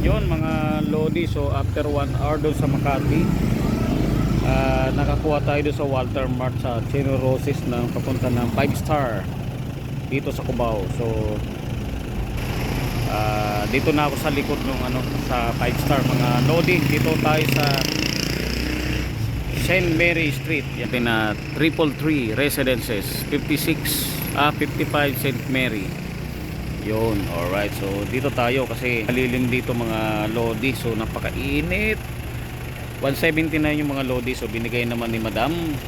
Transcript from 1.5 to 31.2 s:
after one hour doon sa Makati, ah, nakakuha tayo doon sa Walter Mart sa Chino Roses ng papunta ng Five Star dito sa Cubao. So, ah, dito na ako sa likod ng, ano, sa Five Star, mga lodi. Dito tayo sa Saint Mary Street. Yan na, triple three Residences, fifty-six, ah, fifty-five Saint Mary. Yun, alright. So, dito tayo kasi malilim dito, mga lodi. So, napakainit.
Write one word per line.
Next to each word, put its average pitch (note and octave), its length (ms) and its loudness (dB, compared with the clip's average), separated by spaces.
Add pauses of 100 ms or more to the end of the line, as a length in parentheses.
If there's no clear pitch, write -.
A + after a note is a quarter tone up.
after C#3+ 340 0
one C#3+ 320 0
hour D3 180 2
doon D3 200 0
sa - 100 2
Makati, C3+ 560 2 (1200)
ah, C3 500 4
nakakuha D3 540 2
tayo D3 240 2
doon C#3 80 -2
sa D3+ 80 0
Walter C3 400 0
Mart B2+ 320 0
sa A#2 320 -2
Chino C3+ 260 2
Roses B2+ 480 2
ng A#2+ 300 0
papunta B2+ 320 0
ng A#2+ 240 2
Five C#3 240 2
Star B2 480 0 (880)
dito C#3 180 -2
sa C3 140 -4
Cubao. A#2 400 0 (160)
So, A#2 80 0 (2000)
ah, G#2+ 540 0 (100)
dito D3+ 160 2
na D3+ 160 4
ako C#3 160 -2
sa D#3 80 0
likod C#3 300 0
ng, B2+ 260 -2
ano, B2+ 160 0 (240)
sa A#2+ 320 0
Five A#2+ 240 0
Star, C#3+ 240 4
mga C3+ 240 4 (160)
lodi. E3+ 380 4
Dito C#3 260 4 (140)
tayo D#3 180 4 (160)
sa D3 80 4 (2000)
Saint F3 320 2
Mary E3 400 2
Street. C3+ 400 -2
Yan A#2 160 -4 (160)
na, A2 240 4 (240)
triple D3+ 400 2
three C#3 400 0
Residences, B2+ 960 0
fifty-six, D3 800 -2 (240)
ah, D3 160 2
fifty-five D3 720 -2
Saint C3 240 -2
Mary. A#2+ 400 0 (960)
Yun, A2 320 0 (240)
alright. G2 400 0
So, G2 80 -2 (240)
dito B2+ 160 -2
tayo B2 400 0
kasi A#2+ 400 -2
malilim B2+ 400 2
dito, B2 240 0
mga A2 640 0
lodi. A#2 400 0
So, A#2 160 -2
napakainit. C#3 1040 -2 (1040)